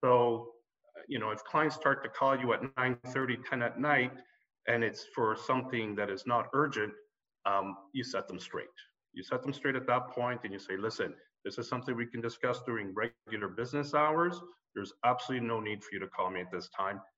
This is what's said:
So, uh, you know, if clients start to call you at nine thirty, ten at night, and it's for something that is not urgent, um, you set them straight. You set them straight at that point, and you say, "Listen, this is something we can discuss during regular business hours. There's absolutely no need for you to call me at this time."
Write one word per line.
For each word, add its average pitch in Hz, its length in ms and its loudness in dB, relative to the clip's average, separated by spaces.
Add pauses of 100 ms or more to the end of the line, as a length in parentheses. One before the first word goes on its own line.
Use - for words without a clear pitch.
So, 120 500 6 (440)
uh, - 100 -16
you 135 120 -2
know, 110 120 0
if 107 140 -6
clients 156 320 2
start 139 260 2
to - 60 -6
call 135 280 4
you 123 160 2
at 107 80 2 (160)
nine 127 200 2 (120)
thirty, 127 300 0 (100)
ten 123 140 0
at 117 160 -2
night, 131 340 4 (540)
and 117 160 4
it's - 320 -2
for 110 220 2
something 123 580 -2
that 101 160 0
is 95 160 -4
not 120 260 2
urgent, 110 400 2 (540)
um, 98 300 2 (160)
you 131 100 -2
set - 240 -4
them 90 140 -10
straight. - 260 -8 (460)
You 92 100 -10
set 127 200 -4
them 135 100 -4
straight 139 240 0
at 127 100 -2
that 127 240 2
point, 123 320 -2
and 98 100 -6
you 98 60 -8
say, 95 180 -6
"Listen, 101 380 -2 (300)
this 101 140 -6
is 120 100 -6
something 127 260 -2
we 117 120 -2
can 117 140 -8
discuss 120 420 -2
during 107 300 -4
regular 107 560 -4
business 123 460 -4
hours. 160 460 4 (340)
There's 101 180 -6 (120)
absolutely 127 420 2
no 113 140 0
need 107 240 -6
for - 80 -14
you 98 80 -6
to 95 80 -6
call 92 220 -4
me 92 100 -4
at 90 100 -8
this 90 260 -6
time." 98 240 -2 (160)